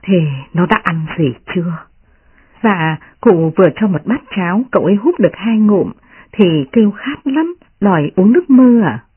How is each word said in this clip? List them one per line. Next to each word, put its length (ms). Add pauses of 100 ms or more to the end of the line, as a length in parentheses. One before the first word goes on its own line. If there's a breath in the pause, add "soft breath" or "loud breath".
"Thế 180 (340)
nó 120
đã 160
ăn 240 (120)
gì 160 (200)
chưa?" 180 (880)
"Dạ, 360 (220 soft breath)
cụ 360
vừa 200
cho 100
một 200
bát 140 (160)
cháo, 340
cậu 140
ấy 100
húp 260
được 160
hai 220
ngụm, 320 (420 soft breath)
thì 120 (280)
kêu 180
khát 360
lắm, 280 (260)
đòi 360
uống 160
nước 180
mơ 340
ạ." 200 (120)